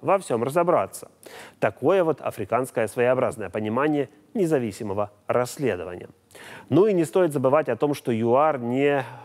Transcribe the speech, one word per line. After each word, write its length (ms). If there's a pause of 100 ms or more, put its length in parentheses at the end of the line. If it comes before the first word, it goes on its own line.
во 160
всем 260
разобраться. 680 (500)
Такое 440
вот 180
африканское 680
своеобразное 640
понимание 600 (240)
независимого 800 (160)
расследования. 800 (640)
Ну 180
и 60
не 120
стоит 280
забывать 360
о 60
том, 180
что 180
юар 480
не 440 (220)